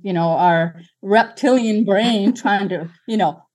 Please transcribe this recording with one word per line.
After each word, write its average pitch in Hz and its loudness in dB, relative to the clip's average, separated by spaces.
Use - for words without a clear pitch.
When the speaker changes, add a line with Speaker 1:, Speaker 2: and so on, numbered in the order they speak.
Speaker 1:
you 196 -4
know, 170 0
our 165 2
reptilian 226 0
brain 208 0
Speaker 2:
<laughs> - -12
Speaker 1:
trying 202 -2
to, 165 -6
you 226 -4
know, 170 -2